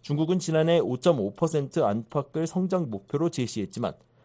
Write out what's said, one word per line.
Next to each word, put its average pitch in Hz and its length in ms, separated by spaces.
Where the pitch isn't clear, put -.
중국은 160 380
지난해 160 400
오점오 123 540
퍼센트 156 500
안팎을 135 640
성장 185 440
목표로 147 400
제시했지만 110 640